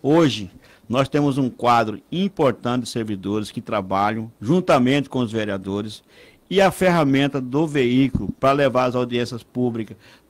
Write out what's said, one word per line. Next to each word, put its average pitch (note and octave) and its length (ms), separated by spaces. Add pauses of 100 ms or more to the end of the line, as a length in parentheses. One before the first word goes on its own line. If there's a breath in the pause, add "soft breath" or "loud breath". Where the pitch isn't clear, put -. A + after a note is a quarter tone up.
Hoje, C3+ 480 (400 soft breath)
nós C3 180
temos D3 300
um B2+ 140
quadro A#2 500 (100)
importante B2+ 760
de - 40
servidores G#2 640
que A#2 100
trabalham G#2 720 (100)
juntamente C#3 680
com C3+ 120
os A#2 120
vereadores G#2 720 (480 soft breath)
e F#3 100
a F#3+ 120
ferramenta C#3+ 680
do C3 280
veículo B2+ 720
pra C3+ 140
levar C3 320
as B2 100
audiências A#2+ 480
públicas A#2 520 (340 soft breath)